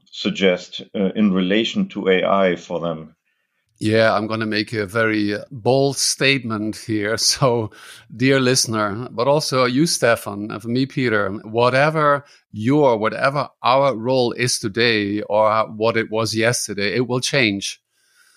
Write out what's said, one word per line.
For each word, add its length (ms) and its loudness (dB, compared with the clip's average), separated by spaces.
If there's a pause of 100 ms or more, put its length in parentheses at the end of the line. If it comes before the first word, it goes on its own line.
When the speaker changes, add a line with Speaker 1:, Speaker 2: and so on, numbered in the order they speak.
Speaker 1:
suggest, 760 -2 (140)
uh, 200 0
in 180 2
relation 560 0
to 180 -6
A 160 4
I 320 2
for 240 -8
them? 340 -8 (680)
Speaker 2:
Yeah, 340 2
I'm 140 0
gonna 180 -4
make 260 -2
a 140 -4
very 480 0 (180)
bold 460 0
statement 800 -2
here. 400 -4
<laughs> 60 -4 (100)
So, 380 0 (440)
dear 240 4
listener, 720 0
but 160 -2
also 380 2
you, 220 2
Stefan, 640 -2
and 100 -10
for 80 -10
me, 160 0
Peter, 460 0 (120)
whatever 800 2 (280)
your, 460 4
whatever 520 -2 (120)
our 340 2
role 380 0
is 260 -2
today 640 0
or 420 2
what 320 -2
it 140 -2
was 240 -2
yesterday, 600 -2
it 120 0
will 120 -2
change. 640 -2 (560)